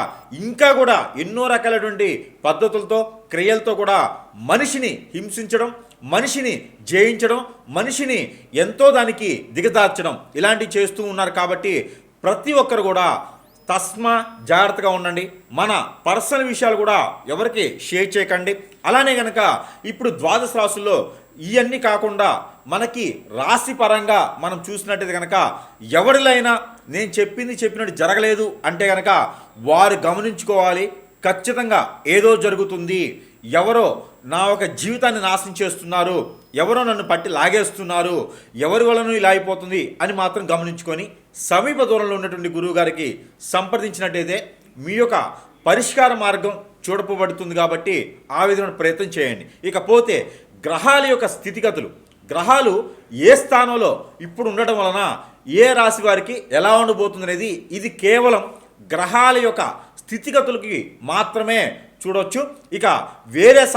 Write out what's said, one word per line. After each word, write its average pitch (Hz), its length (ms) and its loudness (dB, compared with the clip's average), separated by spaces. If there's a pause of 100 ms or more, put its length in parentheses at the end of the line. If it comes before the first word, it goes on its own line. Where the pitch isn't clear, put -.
(460)
ఇంకా 277 220 4 (120)
కూడా 240 160 4 (260)
ఎన్నో 220 300 -6
రకాలైనటువంటి 214 560 0 (380)
పద్ధతులతో, 214 520 0 (340)
క్రియలతో 214 400 0 (100)
కూడా 196 160 4 (520)
మనిషిని 254 400 0 (240)
హింసించడం, 220 560 -4 (420)
మనిషిని 254 400 -2 (380)
జయించడం, 226 480 0 (380)
మనిషిని 254 420 -4 (460)
ఎంతో 277 220 2 (100)
దానికి 226 340 0 (260)
దిగజార్చడం 185 580 0 (240)
ఇలాంటివి 214 380 0
చేస్తూ 202 260 -2 (100)
ఉన్నారు. 185 260 -2
కాబట్టి 180 340 -2 (520)
ప్రతి 196 280 0 (100)
ఒక్కరు 220 260 -2
కూడా 185 180 2 (640)
తస్మా 220 440 -2 (360)
జాగ్రత్తగా 196 480 4
ఉండండి. 175 260 -4 (360)
మన 214 120 2 (360)
పర్సనల్ 226 440 0
విషయాలు 226 300 2
కూడా 208 160 4 (360)
ఎవరికి 220 300 -2 (220)
షేర్ 190 300 -2
చేయకండి. 190 380 0 (360)
అలానే 269 320 4
కనుక 220 180 -2 (520)
ఇప్పుడు 240 280 -2
ద్వాదశ 233 400 0
రాశుల్లో 202 380 0 (500)
ఇవన్నీ 247 300 0 (100)
కాకుండా 208 400 0 (440)
మనకి 233 320 -4 (340)
రాశి 233 420 0
పరంగా 214 400 2 (240)
మనం 180 220 -6
చూసినట్టయితే 196 520 -6
కనుక 170 160 -4 (640)
ఎవరిలైనా 247 540 4 (420)
నేను 202 240 -4
చెప్పింది 240 420 -4
చెప్పినట్టు 214 400 -4
జరగలేదు 214 460 2 (220)
అంటే 170 240 -2
కనుక 190 180 0 (580)
వారు 190 280 6 (100)
గమనించుకోవాలి, 190 800 0 (420)
ఖచ్చితంగా 214 540 0 (340)
ఏదో 208 160 6 (140)
జరుగుతుంది, 190 580 -2 (580)
ఎవరో 220 260 4 (460)
నా 170 80 0 (140)
ఒక 202 100 -2 (160)
జీవితాన్ని 233 460 -2
నాశనం 190 340 -4
చేస్తున్నారు, 175 560 -2 (460)
ఎవరో 233 260 2
నన్ను 208 220 -2
పట్టి 170 260 0
లాగేస్తున్నారు, 175 800 0 (500)
ఎవరి 220 220 2
వలన 226 320 0
ఇలా 190 140 4
అయిపోతుంది 185 480 -4 (200)
అని 196 200 -2
మాత్రం 185 300 -4
గమనించుకొని 170 540 -6 (420)
సమీప 240 320 0 (100)
దూరంలో 208 280 0
ఉన్నటువంటి 175 380 -8
గురువు 175 220 -4
గారికి 160 300 -2 (440)
సంప్రదించినట్టయితే 185 840 -4 (460)
మీ 185 180 -8
యొక్క 233 140 2 (520)
పరిష్కార 247 440 2 (120)
మార్గం 202 300 -2 (340)
చూడపబడుతుంది. 185 720 -4
కాబట్టి 165 340 0 (420)
ఆ 175 120 2
విధమైన 196 320 -2
ప్రయత్నం 165 340 -2
చేయండి. 123 300 -4 (240)
ఇకపోతే 202 480 2 (480)
గ్రహాల 240 440 4
యొక్క 240 240 2
స్థితిగతులు, 196 540 -4 (420)
గ్రహాలు 208 420 4 (540)
ఏ 233 60 12 (100)
స్థానంలో 240 480 2 (340)
ఇప్పుడు 220 280 -8
ఉండటం 226 260 0
వలన 190 240 0 (580)
ఏ 240 60 10 (120)
రాశి 226 280 2
వారికి 196 280 2 (240)
ఎలా 196 220 4
ఉండబోతుంది 196 460 0
అనేది 180 240 -2 (260)
ఇది 202 140 -8 (100)
కేవలం 226 420 4 (520)
గ్రహాల 240 500 4
యొక్క 220 180 0 (380)
స్థితిగతులకి 233 760 -2 (340)
మాత్రమే 214 500 0 (420)
చూడొచ్చు. 190 380 -2 (360)
ఇక 214 100 -2 (500)
వేరే 254 260 10 (140)